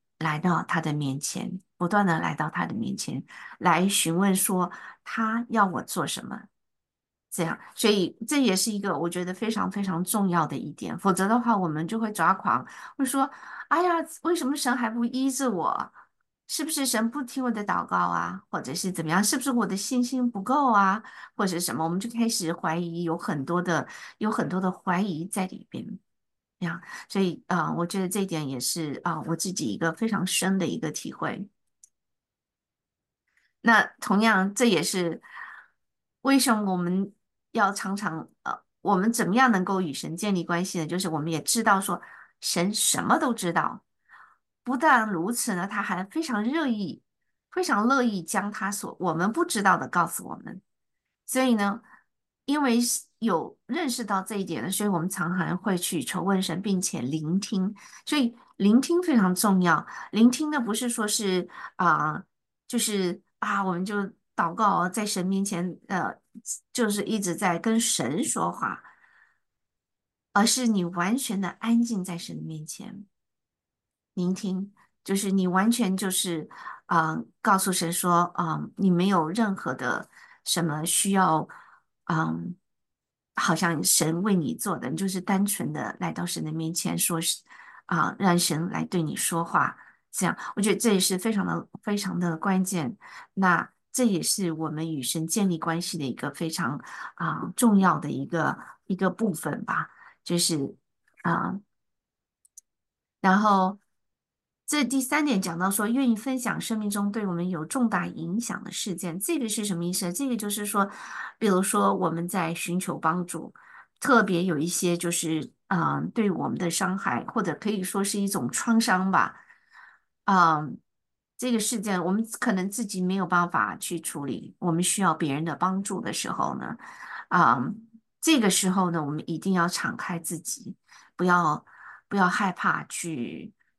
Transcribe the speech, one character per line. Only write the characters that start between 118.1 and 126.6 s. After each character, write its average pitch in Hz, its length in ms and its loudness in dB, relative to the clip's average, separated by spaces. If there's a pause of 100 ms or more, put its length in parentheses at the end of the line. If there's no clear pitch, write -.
一 202 80 0
种 143 220 -2
创 226 280 2
伤 190 320 2
吧， 151 240 2 (920)
嗯， 160 520 4 (600)
这 247 120 -2
个 226 80 4
事 214 220 0
件 190 240 0
我 185 80 2
们 220 100 2 (160)
可 226 140 0
能 190 180 0
自 233 140 -4
己 190 160 -6
没 180 140 0
有 190 120 0
办 175 240 2
法 104 240 0
去 - 240 -6
处 - 280 -8
理， - 320 -8
我 175 120 0
们 165 120 2
需 - 180 0
要 170 140 4
别 156 180 -2
人 156 140 -2
的 151 100 -4
帮 190 260 0
助 196 160 -4
的 - 140 -6
时 - 180 -6
候 - 260 -4
呢， - 200 -8 (540)